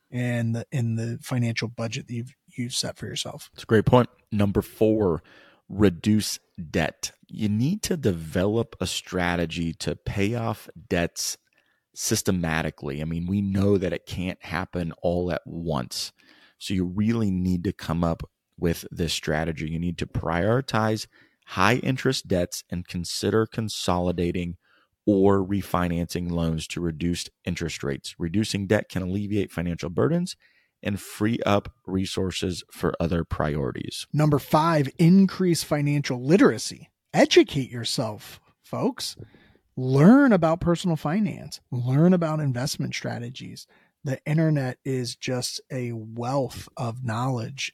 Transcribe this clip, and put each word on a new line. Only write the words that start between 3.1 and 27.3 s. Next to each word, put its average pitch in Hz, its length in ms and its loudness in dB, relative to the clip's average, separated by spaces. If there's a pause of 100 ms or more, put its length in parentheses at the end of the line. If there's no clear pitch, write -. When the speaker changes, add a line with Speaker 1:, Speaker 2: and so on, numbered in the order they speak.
Speaker 2:
That's - 100 -18
a - 40 -20
great 110 180 6
point. 123 240 6 (220)
Number 101 300 2
four, 107 600 2 (480)
reduce 101 680 2 (320)
debt. - 400 -4 (160)
You - 220 -4
need 131 340 0
to 190 140 -2
develop 98 800 -2
a 90 80 -4
strategy 87 840 -2
to 78 220 -6
pay 101 400 -2
off 113 340 -6 (200)
debts - 480 -2 (580)
systematically. 80 1080 -2
I 78 40 -6
mean, 82 220 -4
we 101 140 0
know 98 360 2
that 90 160 -2
it - 120 -8
can't 90 380 -8
happen 85 580 -6
all 90 300 0
at 76 140 -4
once. 78 640 -6 (460)
So - 160 -6
you 92 120 0
really 107 440 0
need 92 360 0
to 98 80 -2
come 82 300 -2
up 82 200 0 (360)
with 85 320 -2
this 82 220 -2
strategy. 78 560 -4
You 82 100 -4
need 85 200 -4
to - 80 -6
prioritize 110 1000 0 (400)
high 101 280 4
interest 131 520 -2
debts 90 420 0
and 87 180 -6
consider 101 580 0
consolidating 90 1120 -2 (480)
or 98 400 6
refinancing 87 880 -2
loans 82 340 0
to - 140 -8
reduce 85 500 -2 (140)